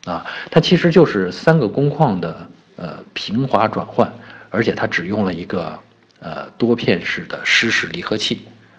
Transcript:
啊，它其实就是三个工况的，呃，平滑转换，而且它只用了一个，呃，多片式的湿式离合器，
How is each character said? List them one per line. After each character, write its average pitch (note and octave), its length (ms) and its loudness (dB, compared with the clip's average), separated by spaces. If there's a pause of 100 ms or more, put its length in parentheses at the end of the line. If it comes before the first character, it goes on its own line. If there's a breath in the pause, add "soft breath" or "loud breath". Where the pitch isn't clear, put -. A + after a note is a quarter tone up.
啊， - 220 -6 (240 loud breath)
它 E3 100 6
其 F3 160 4
实 E3+ 140 4
就 F#3 160 8
是 F#2+ 240 0
三 D#3+ 260 4
个 C#3 120 4
工 C#3 200 0
况 C3 320 2
的， - 280 -8 (260)
呃， - 240 -12 (140)
平 A#2+ 340 -4
滑 G#2+ 220 2
转 - 180 -4
换， - 260 0 (380 loud breath)
而 A2 100 0
且 A2+ 120 2
它 - 120 -4
只 F2+ 220 -2
用 G#2 180 0
了 F#2 80 -2
一 E2+ 120 -8
个， D#2+ 340 -8 (400)
呃， - 400 -12
多 A#2+ 160 2
片 G2+ 260 0
式 - 260 -6
的 - 180 -10
湿 - 260 2
式 - 160 -2
离 E2 160 -8
合 G#2+ 140 -4
器， G#2+ 240 -4 (380 soft breath)